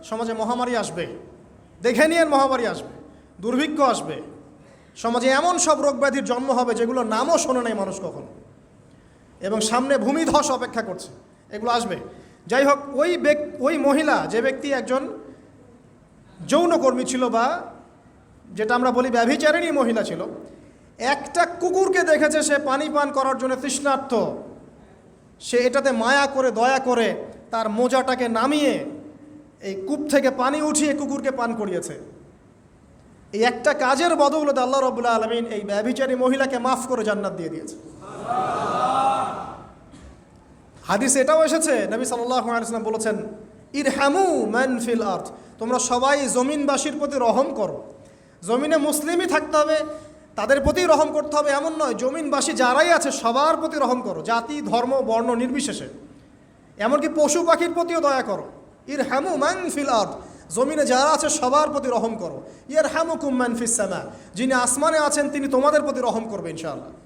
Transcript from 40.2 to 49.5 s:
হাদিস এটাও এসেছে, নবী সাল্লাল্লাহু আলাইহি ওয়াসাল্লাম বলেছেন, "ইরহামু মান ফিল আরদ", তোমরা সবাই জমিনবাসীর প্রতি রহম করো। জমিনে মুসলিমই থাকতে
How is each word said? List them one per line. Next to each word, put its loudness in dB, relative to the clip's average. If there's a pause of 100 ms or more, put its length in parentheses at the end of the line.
হাদিস 2
এটাও 4
এসেছে, 0
নবী -4
সাল্লাল্লাহু -2
আলাইহি -4
ওয়াসাল্লাম -4
বলেছেন, -2 (560)
"ইরহামু 2
মান 0
ফিল -2
আরদ", -4 (320)
তোমরা -2
সবাই 2
জমিনবাসীর 0
প্রতি -2
রহম 2
করো। -6 (500)
জমিনে 0
মুসলিমই 0
থাকতে 0